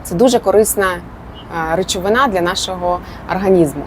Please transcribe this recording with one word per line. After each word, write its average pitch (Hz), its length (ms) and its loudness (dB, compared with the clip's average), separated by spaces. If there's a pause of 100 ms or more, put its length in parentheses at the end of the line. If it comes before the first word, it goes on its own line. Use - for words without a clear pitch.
Це - 120 -8
дуже 233 240 4
корисна, 202 540 2
е, - 800 -8
речовина 202 520 0
для 190 140 0
нашого 180 580 -2 (320)
організму. 170 560 2